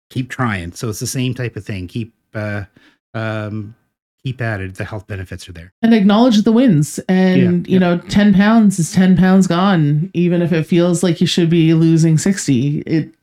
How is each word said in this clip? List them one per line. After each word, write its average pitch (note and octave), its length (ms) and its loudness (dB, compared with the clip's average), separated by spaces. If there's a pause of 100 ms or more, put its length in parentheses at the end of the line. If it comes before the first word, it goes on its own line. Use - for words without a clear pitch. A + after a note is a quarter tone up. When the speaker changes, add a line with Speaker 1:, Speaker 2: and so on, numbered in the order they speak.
Speaker 1:
keep B2+ 200 -8
trying. F#2+ 420 -6
So - 160 -10
it's G#2+ 140 -8
the B2 60 -8
same B2+ 260 -4
type A#2+ 240 -10
of G2+ 80 -14
thing. F#2+ 220 -10
Keep, A2+ 260 -10 (200)
uh, G#2 300 -8 (500)
um, A2 600 -8 (480)
keep C3 180 -8
at A2 200 -6
it, F#2 140 -10
the - 100 -10
health G#2 220 -14
benefits F#2+ 420 -12
are F2 40 -16
there. E2 280 -20
Speaker 2:
And A3+ 120 4
acknowledge G#3+ 500 4
the A3+ 80 2
wins. G#3+ 480 2 (100)
And, F#3 280 2 (300)
Speaker 1:
Yeah, - 60 -4
Speaker 2:
you F#3 60 4
Speaker 1:
yep. - 20 2
Speaker 2:
know, F3 160 0 (120)
ten G3+ 240 4
pounds G#3 460 4
is D#3+ 120 -4
ten F#3 260 4
pounds F#3 300 4
gone. E3+ 680 0
Even F3 280 0
if E3+ 120 -2
it G#3 100 0
feels E3+ 400 0
like F3 180 0
you F3+ 60 0
should E3+ 220 0
be E3 240 2
losing D#3+ 440 4
sixty, D3 640 -2
it, - 420 -6